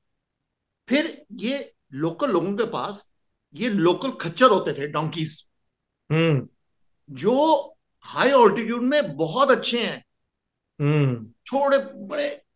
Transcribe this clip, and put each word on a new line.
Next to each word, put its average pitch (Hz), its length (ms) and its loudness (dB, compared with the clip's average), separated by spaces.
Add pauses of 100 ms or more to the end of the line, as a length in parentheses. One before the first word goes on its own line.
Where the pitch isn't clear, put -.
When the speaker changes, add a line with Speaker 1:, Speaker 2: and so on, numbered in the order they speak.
(880)
Speaker 1:
फिर 302 440 0
ये 254 420 -6 (180)
local 165 380 -4
लोगों 190 260 0
के 226 80 -2
पास 170 480 -8 (420)
ये 202 140 -4
local 180 420 2
खच्चर 226 360 2
होते 190 260 2
थे, 139 160 -8
donkeys, 151 580 -6 (680)
Speaker 2:
हम्म। 156 360 2 (600)
Speaker 1:
जो 262 460 2 (460)
हाई 196 280 0
altitude 233 520 4
में 254 340 0
बहुत 160 340 2
अच्छे 233 360 2
हैं। 147 180 -8 (760)
Speaker 2:
हम्म। 135 500 0 (160)
Speaker 1:
छोटे 277 320 2 (280)
बड़े 294 360 -6 (140)